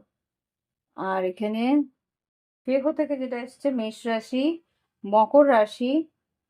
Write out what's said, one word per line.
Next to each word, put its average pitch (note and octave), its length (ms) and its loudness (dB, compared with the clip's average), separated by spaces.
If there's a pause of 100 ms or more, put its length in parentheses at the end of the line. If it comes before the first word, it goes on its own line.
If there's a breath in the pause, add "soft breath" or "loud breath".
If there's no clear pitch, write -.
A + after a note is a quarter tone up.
(960)
আর F#3+ 240 -4 (100)
এখানে G#3+ 320 -4 (1040)
পেহো C4+ 260 0
থেকে D4+ 240 -4
যেটা B3+ 280 -8
এসছে - 220 -6 (120)
মেষ A3 260 -6
রাশি, A#3 380 -4 (600)
মকর G#3+ 440 4
রাশি A#3+ 440 2 (580)